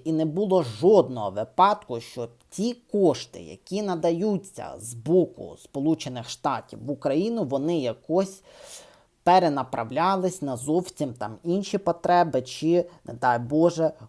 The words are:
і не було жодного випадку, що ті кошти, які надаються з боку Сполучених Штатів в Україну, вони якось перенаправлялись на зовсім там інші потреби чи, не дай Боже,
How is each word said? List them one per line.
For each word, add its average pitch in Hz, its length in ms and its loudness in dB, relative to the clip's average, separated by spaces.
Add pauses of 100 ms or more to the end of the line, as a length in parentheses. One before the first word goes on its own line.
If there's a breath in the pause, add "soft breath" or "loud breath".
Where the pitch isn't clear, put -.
і 160 80 -2
не 160 120 2
було 180 380 2
жодного 123 680 4
випадку, 120 720 2
що 117 280 -10 (220)
ті 233 240 -4 (180)
кошти, 185 500 0
які 185 400 -8
надаються 170 960 -2
з 117 160 -12
боку 151 640 0
Сполучених 139 680 -4
Штатів 113 580 -6
в 139 40 -6
Україну, 170 540 -2
вони 139 340 -2
якось 160 640 -4 (800 loud breath)
перенаправлялись 170 1200 2
на 135 140 -4
зовсім 147 580 -2
там 107 300 -10
інші 196 340 -2
потреби 170 640 2
чи, 165 420 0 (200 loud breath)
не 123 100 -14
дай 123 240 2
Боже, 160 540 2 (160 loud breath)